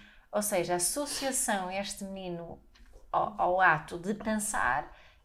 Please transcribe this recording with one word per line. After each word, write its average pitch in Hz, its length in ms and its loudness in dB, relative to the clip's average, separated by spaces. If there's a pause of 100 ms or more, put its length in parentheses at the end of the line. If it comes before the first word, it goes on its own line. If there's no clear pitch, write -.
(300)
Ou 208 120 0
seja, 175 320 0
a - 20 2
associação 262 920 -2
a 185 80 -6
este 202 280 -6
menino 180 540 -8 (520)
ao, 170 300 2
ao 180 200 4
ato 170 380 6
de 185 140 -4
pensar 208 800 -2 (320)